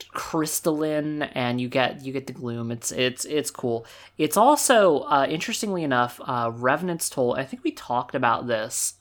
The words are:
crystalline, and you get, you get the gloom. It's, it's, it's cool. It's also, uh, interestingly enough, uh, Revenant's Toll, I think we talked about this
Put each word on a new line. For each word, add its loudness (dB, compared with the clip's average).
crystalline, -2
and -2
you -2
get, -2
you -10
get -6
the -6
gloom. -6
It's, -8
it's, 0
it's -2
cool. -4
It's 0
also, 6
uh, 2
interestingly -4
enough, 0
uh, -2
Revenant's 0
Toll, 0
I -2
think -14
we -2
talked -4
about 0
this -2